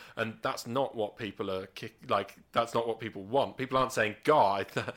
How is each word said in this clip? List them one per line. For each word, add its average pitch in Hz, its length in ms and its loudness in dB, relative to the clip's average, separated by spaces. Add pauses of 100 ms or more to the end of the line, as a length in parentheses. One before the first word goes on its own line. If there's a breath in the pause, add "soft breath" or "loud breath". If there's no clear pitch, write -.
(180 loud breath)
And 113 240 -4
that's 135 260 -4
not 123 260 0
what 110 240 -2
people 101 320 -6
are 95 180 -4
kick-, - 300 -14 (120)
like, 101 260 0 (160)
that's 117 220 0
not 117 140 2
what 110 120 -2
people 98 240 -8
want. 113 340 0
People 131 200 -2
aren't 127 160 2
saying, 107 320 2
"God, 110 360 6
I - 20 0
th-, - 340 -4